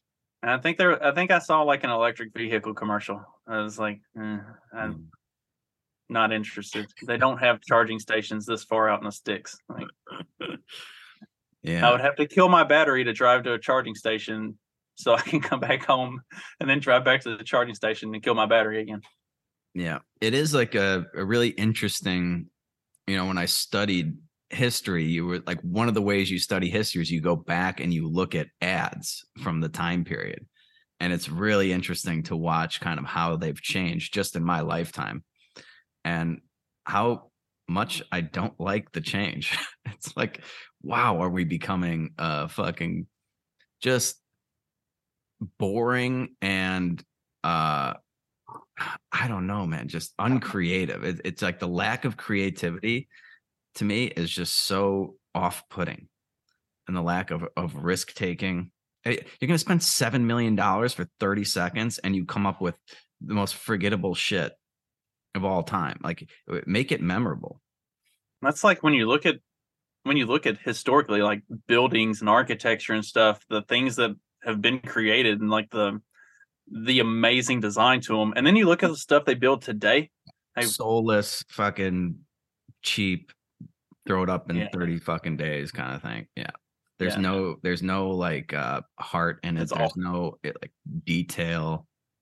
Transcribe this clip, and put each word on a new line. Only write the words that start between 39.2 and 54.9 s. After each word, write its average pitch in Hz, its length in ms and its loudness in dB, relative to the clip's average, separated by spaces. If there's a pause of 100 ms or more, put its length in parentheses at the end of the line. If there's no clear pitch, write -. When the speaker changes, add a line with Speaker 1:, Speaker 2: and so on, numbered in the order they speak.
Speaker 2:
<laughs> - 60 -10 (240)
It's - 240 -14
like, - 260 -4 (400)
wow, 110 400 0
are 90 80 0
we 90 140 0
becoming, 82 720 -2
uh, 78 300 -2
fucking 85 580 -4 (720)
just 127 400 0 (1400)
boring 123 840 0
and, 92 600 0 (420)
uh, 76 500 0 (1160)
I 120 160 -2
don't 92 180 -2
know, 101 200 -2
man, 76 220 -6
just - 300 -8
uncreative. 92 840 0
It, 87 200 -4
it's 92 180 -6
like 90 180 -2
the 90 80 -4
lack 98 360 -2
of 117 120 -4
creativity 98 920 -4 (680)
to - 80 -2
me 107 220 0
is 85 240 -4
just - 360 -2
so 98 480 0 (200)